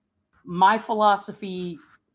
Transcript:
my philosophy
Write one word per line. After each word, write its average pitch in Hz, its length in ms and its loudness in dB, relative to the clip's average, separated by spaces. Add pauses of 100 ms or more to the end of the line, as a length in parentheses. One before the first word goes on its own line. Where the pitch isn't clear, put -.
(460)
my 190 320 2
philosophy 196 1000 -2 (380)